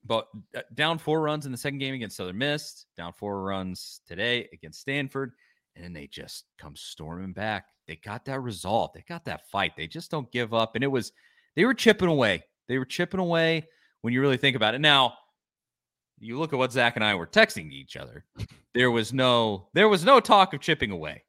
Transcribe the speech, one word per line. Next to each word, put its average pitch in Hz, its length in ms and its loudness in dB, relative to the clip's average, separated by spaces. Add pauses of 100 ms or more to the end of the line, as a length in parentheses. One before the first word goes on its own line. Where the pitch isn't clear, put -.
But, 110 220 -4 (280)
uh, 123 60 -10 (140)
down 156 240 -2
four 156 220 -2
runs 151 260 -4
in 131 40 -8
the 120 60 -10
second 139 220 -8
game 135 160 -6
against 113 220 -10
Southern 92 200 -8
Miss, 147 480 -6 (100)
down 85 180 -12
four 101 300 -8
runs 95 640 -8
today 113 480 -4
against 80 260 -20
Stanford, 135 540 -8 (420)
and - 80 -20
then 87 100 -14
they 73 140 -16
just - 380 -18 (140)
come 76 160 -20
storming 87 580 -14
back. 101 320 -6 (220)
They 82 80 -14
got 107 300 -14
that 135 160 -6
resolve. 104 520 -4
They - 140 -20
got 170 180 -14
that - 240 -12
fight. - 280 -2
They 80 100 -8
just 165 240 -12
don't 143 200 -8
give 120 220 -4
up. 113 220 0
And 127 80 -2
it 139 40 0
was, 131 260 -2 (420)
they 165 80 4
were 254 100 4
chipping 208 360 4
away. 113 340 4 (240)
They 127 100 0
were 131 80 -2
chipping 175 340 -4
away 165 480 2 (340)
when 120 120 -2
you 127 60 2
really 135 180 4
think 131 180 2
about 110 200 2
it. 139 60 -4
Now, 139 320 4 (1040)
you 113 200 -10
look 156 140 -4
at 131 60 0
what 127 120 2
Zach 117 240 2
and 110 100 0
I 104 100 2
were 85 120 -6
texting 202 440 0
each 67 240 -18
other. 65 300 -14 (480)
There 123 180 6
was 113 220 0
no, 120 600 2
there 202 140 6
was 190 160 4
no 247 160 8
talk 202 340 4
of 139 60 -8
chipping 135 320 -2
away 76 380 -8